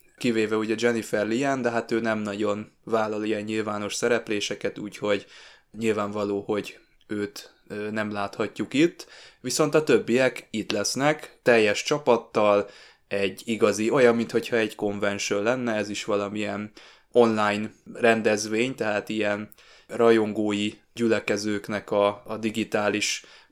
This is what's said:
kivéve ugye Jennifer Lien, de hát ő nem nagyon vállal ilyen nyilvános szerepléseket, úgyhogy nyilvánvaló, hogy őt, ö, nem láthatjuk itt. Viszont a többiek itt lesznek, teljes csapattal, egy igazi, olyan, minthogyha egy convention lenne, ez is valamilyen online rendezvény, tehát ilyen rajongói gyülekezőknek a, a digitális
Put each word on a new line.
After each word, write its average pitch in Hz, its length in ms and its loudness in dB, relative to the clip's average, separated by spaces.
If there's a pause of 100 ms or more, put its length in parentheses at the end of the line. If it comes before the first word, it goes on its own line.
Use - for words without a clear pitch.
(160)
kivéve 110 400 0
ugye 110 220 0
Jennifer 113 480 0
Lien, 131 360 0
de 120 80 0
hát 117 200 -2
ő 113 100 0
nem 113 180 -2
nagyon 104 540 -4 (120)
vállal 107 400 -2
ilyen 107 180 -2
nyilvános 104 520 -4
szerepléseket, 107 840 -2
úgyhogy 104 480 -4 (520)
nyilvánvaló, 104 600 -2
hogy 101 380 -4 (280)
őt, 104 480 -8 (140)
ö, 107 220 -8
nem 107 220 -4
láthatjuk 101 640 -6
itt. 165 320 2 (340)
Viszont 147 340 0
a 156 100 4
többiek 120 680 2
itt 101 220 -6
lesznek, 131 680 -2
teljes 110 400 4
csapattal, 110 840 2 (400)
egy 98 360 -4
igazi, 110 460 0
olyan, 120 260 6
minthogyha 117 400 -2
egy 110 180 0
convention 101 680 -2
lenne, 120 320 -2
ez 104 140 -2
is 101 160 -8
valamilyen 101 680 -4 (400)
online 107 580 4 (220)
rendezvény, 113 800 2
tehát 104 340 -4
ilyen 104 420 -4 (360)
rajongói 107 880 2 (220)
gyülekezőknek 104 960 -2
a, 101 360 2
a 107 100 -8
digitális 107 880 -2 (280)